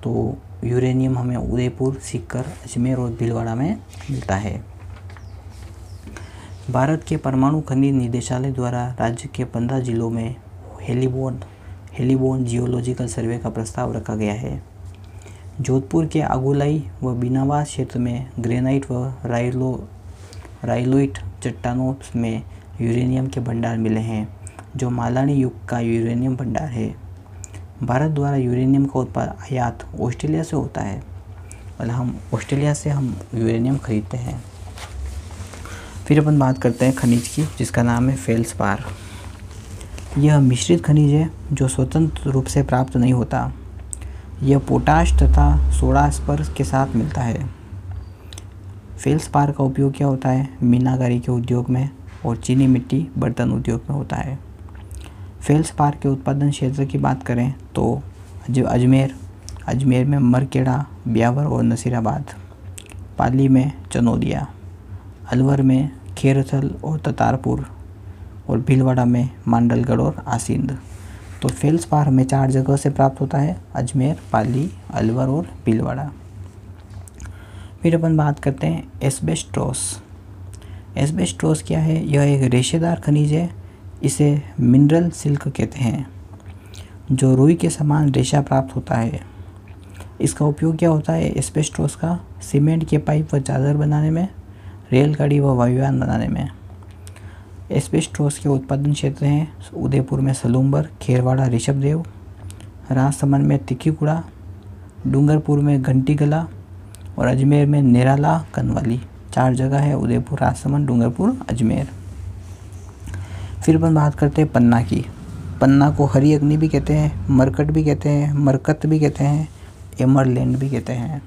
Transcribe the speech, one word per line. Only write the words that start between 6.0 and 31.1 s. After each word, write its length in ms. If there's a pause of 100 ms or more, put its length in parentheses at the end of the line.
भारत 380
के 80
परमाणु 440
खनिज 340
निदेशालय 580
द्वारा 480
राज्य 340
के 100
पन्द्रह 360
जिलों 300
में 260 (460)
हेलीबोर्न, 580 (520)
हेलीबोर्न 520
जियोलॉजिकल 640
सर्वे 320
का 120
प्रस्ताव 420
रखा 220
गया 200
है। 280 (1000)
जोधपुर 460
के 140
आगोलाई 680 (120)
व 120
बीनावास 520
क्षेत्र 320
में 320 (100)
ग्रेनाइट 500
व 240 (100)
राइलो-, 560 (840)
राइलोइट 540 (260)
चट्टानों 500 (220)
में 260 (380)
यूरेनियम 460
के 140
भंडार 380
मिले 220
हैं, 360 (400)
जो 140
मालानी 440
युग 300
का 140
यूरेनियम 580
भंडार 320
है। 260 (880)
भारत 280
द्वारा 260
यूरेनियम 500
का 140
उत्पाद, 280
आयात 600 (120)
ऑस्ट्रेलिया 420
से 140
होता 240
है, 220 (800)